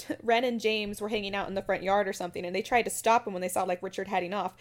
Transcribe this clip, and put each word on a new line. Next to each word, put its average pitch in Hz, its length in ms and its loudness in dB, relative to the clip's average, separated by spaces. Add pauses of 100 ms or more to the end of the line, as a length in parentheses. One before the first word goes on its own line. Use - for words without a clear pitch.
<laughs> - 160 -6
Ren 233 220 4
and 240 160 0
James 208 420 -2
were 208 80 -4
hanging 202 240 -2
out 196 140 -2
in 190 80 -4
the 196 80 -2
front 190 180 0
yard 196 260 2
or 196 60 -4
something, 180 320 -6
and 175 100 -4
they 190 60 2
tried 233 220 2
to 208 80 -2
stop 233 340 4
him 202 80 -4
when 180 80 -4
they 180 80 -2
saw, 190 140 0
like, 180 180 -2
Richard 190 280 -6
heading 185 260 0
off. 190 260 -2